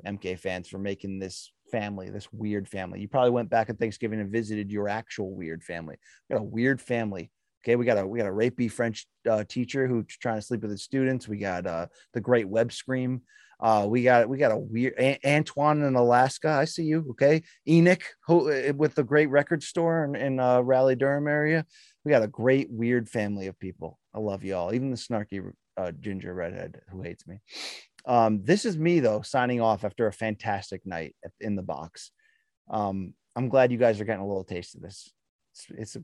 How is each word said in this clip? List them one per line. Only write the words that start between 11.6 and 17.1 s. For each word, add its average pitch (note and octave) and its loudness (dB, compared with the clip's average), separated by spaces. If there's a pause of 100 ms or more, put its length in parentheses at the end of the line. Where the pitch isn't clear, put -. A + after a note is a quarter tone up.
uh, E2+ -4 (260)
the A#2 -4
great A#2 4
web A2+ 0
scream. B2+ -4 (380)
Uh, G#2+ 4
we A#2+ 2
got, A#2+ 8
we C3+ -4
got C3 4
a G#2+ 0
weird A2 -4
A-, C3 2
Antoine D3 2
in C3+ 0
Alaska. B2 4
I D3 2
see E3 -6
you. D#3 0